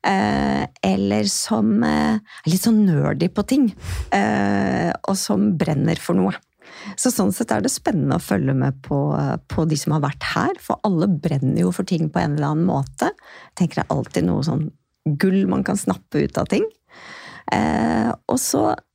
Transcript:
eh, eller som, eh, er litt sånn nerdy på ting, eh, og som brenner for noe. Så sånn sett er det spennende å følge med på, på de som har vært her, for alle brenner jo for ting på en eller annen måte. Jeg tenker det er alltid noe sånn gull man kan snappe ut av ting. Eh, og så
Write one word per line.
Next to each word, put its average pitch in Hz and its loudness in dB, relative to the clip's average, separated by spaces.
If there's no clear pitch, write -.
eh, - 2
eller 190 0
som, 220 0
eh, - 0
er - -6
litt 185 2
sånn 214 6
nerdy 147 2
på 202 -2
ting, 269 4
eh, 202 0
og 196 0
som 202 2
brenner 156 0
for - -4
noe. 185 2
Så 254 0
sånn 196 0
sett - -6
er 208 0
det 254 0
spennende 139 0
å 175 -2
følge 131 0
med 135 0
på, 143 -2
på 156 0
de 151 0
som 151 -2
har 151 0
vært 139 -4
her, - -2
for - -2
alle 180 2
brenner 151 0
jo 180 2
for 185 -4
ting 160 0
på 170 -2
en 151 0
eller 147 0
annen 160 2
måte. 139 -2
Jeg - -12
tenker 175 0
det - -2
er - -2
alltid - -2
noe 156 0
sånn 160 -2
gull 190 2
man 196 0
kan 202 -2
snappe - -2
ut - -4
av - -2
ting. 220 2
Eh, - 0
og 262 0
så - 0